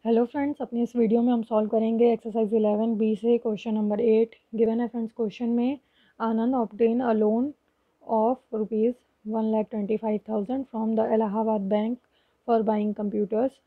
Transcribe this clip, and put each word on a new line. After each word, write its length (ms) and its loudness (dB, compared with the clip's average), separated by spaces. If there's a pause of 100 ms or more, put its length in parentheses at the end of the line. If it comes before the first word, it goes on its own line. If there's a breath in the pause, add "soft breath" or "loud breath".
हेलो 200 2
फ्रेंड्स, 380 -4
अपनी 200 -4
इस 140 -4
वीडियो 260 4
में 100 2
हम 100 0
सॉल्व 260 0
करेंगे 440 2
एक्सरसाइज 420 -2
इलेवन 420 2
बी 200 2
से 220 2
क्वेश्चन 360 -4
नंबर 260 0
एट। 340 2 (200)
गिवन 260 2
है 80 0
फ्रेंड्स, 240 -6
क्वेश्चन 360 -4
में 300 0 (420 soft breath)
आनंद 360 0
obtain 440 0
a 140 0
loan 340 2 (540)
of 340 0 (220)
rupees 360 0 (300)
one 300 -2
lakh 180 0
twenty-five 560 -2
thousand 420 -4
from 280 -2
the 80 0 (100)
Allahabad 560 0
Bank 260 0 (500)
for 140 4
buying 380 0
computers। 680 -2